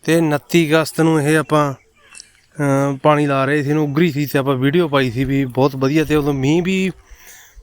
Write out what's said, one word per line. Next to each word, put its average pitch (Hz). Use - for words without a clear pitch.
ਤੇ 156
ਉਨੱਤੀ 160
ਅਗਸਤ 160
ਨੂੰ 160
ਇਹ 151
ਆਪਾਂ, 147
ਅਹ, -
ਪਾਣੀ 147
ਲਾ 135
ਰਹੇ 147
ਸੀ, 139
ਇਹਨੂੰ 151
ਉੱਗਰੀ 147
ਸੀ 143
ਤੇ 139
ਆਪਾਂ 135
ਵੀਡੀਓ 143
ਪਾਈ 135
ਸੀ 127
ਵੀ 139
ਬਹੁਤ 131
ਵਧੀਆ। 135
ਤੇ 147
ਉਦੋਂ 147
ਮੀਂਹ 143
ਵੀ 190